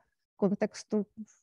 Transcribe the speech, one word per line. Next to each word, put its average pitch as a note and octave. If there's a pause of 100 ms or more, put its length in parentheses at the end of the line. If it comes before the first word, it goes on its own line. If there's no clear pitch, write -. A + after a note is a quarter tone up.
(380)
kontextu, G#3 (380)